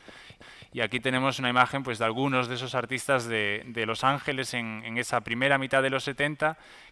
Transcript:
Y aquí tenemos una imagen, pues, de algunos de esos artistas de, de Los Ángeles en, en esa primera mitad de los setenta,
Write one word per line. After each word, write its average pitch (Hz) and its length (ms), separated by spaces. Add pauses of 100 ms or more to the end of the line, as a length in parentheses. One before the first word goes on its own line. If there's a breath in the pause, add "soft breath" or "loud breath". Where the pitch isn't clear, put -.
(720 loud breath)
Y 123 80
aquí 117 200
tenemos 127 380
una 127 120
imagen, 127 320
pues, 123 160
de 117 80
algunos 127 420
de 127 60
esos 123 200
artistas 123 540
de, 107 380
de 113 180
Los 110 200
Ángeles 135 500
en, 113 320
en 113 100
esa 120 240
primera 131 380
mitad 135 240
de 135 80
los 135 140
setenta, 147 520 (360 loud breath)